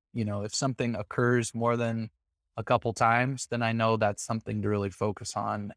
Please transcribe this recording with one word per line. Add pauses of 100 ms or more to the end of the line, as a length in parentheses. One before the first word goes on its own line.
(120)
you
know,
if
something
occurs
more
than (460)
a
couple
times,
then
I
know
that's
something
to
really
focus
on